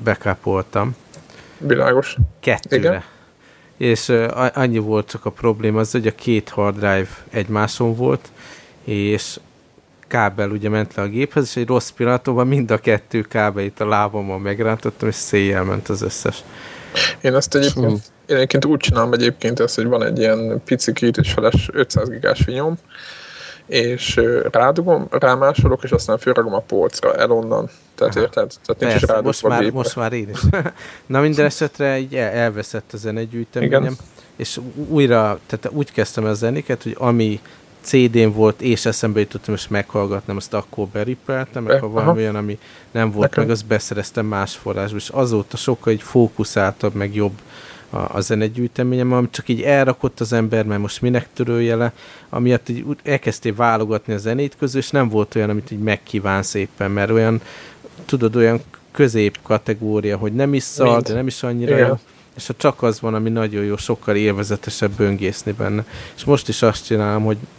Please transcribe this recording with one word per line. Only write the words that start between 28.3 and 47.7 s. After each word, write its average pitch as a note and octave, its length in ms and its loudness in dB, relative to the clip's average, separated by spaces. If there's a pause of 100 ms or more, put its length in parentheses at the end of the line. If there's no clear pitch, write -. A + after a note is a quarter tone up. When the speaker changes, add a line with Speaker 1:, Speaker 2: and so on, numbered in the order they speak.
Speaker 2:
Tehát - 160 -4
nincs A#2 120 0
is G#2+ 60 2
Speaker 1:
Persze, - 60 2
Speaker 2:
rádugva A2+ 220 2
Speaker 1:
most C3+ 160 -2
Speaker 2:
a A2 40 2
Speaker 1:
már, A#2 140 2
Speaker 2:
gépre. A#2 140 0
Speaker 1:
most B2+ 200 -4
már A#2 180 -2
én A2 160 -6
is. G#2 100 -10 (360)
<laughs> - 300 -20
Na, C3+ 160 0
minden D3+ 240 4
esetre C#3 540 -2
így C3+ 160 -8
el-, A#2+ 180 -2
elveszett A2 600 -4
a A2+ 40 -10
zenegyűjteményem, A#2 840 -2
Speaker 2:
Igen. C#3 140 -2 (400)
Speaker 1:
és - 220 -8
u-, B2+ 300 -10
újra, A#2 580 4
tehát - 300 -8
úgy D3 160 -2
kezdtem A2 340 -2
el G#2+ 80 0
zenéket, A#2 500 -4
hogy A#2 160 -8
ami A2+ 400 2 (420)
C - 100 -12 (200)
D-n A2+ 200 6
volt, G#2+ 300 4
és A#2 240 0
eszembe G#2+ 340 0
jutottam, - 340 -4
és - 140 -6
meghallgatnám, G2+ 680 -2
azt - 180 -10
akkor G#2 340 -4
berippeltem, B2+ 760 -6
meg A2 100 2
Speaker 2:
Be-, C#3 60 4
Speaker 1:
ha A2+ 100 -6
van A#2 140 -2
Speaker 2:
aha. D#3+ 120 4
Speaker 1:
olyan, A2 200 0
ami G#2 240 -6 (320)
nem A2+ 200 0
volt G#2 180 2
Speaker 2:
Nekem - 140 0
Speaker 1:
meg, A2+ 80 0
azt G#2+ 140 -2
beszereztem G#2+ 600 -4
más G2+ 300 -4
forrásból, G2+ 440 -6
és - 100 -10
azóta A#2+ 480 -2
sokkal - 360 0
így G#2+ 80 -4
fókuszáltabb, G#2+ 920 0
meg G2+ 220 -4
jobb G2+ 180 0 (560)